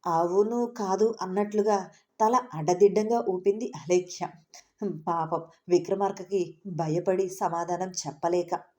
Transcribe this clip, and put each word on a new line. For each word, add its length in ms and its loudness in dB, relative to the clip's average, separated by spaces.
"అవును 600 2
కాదు" 540 0
అన్నట్లుగా 680 0
తల 200 4
అడ్డదిడ్డంగా 720 4
ఊపింది 480 -2
అలేఖ్య. 520 -2
పాపం 580 -4
విక్రమార్కకి 1000 0
భయపడి 640 0
సమాధానం 640 -4
చెప్పలేక 640 -2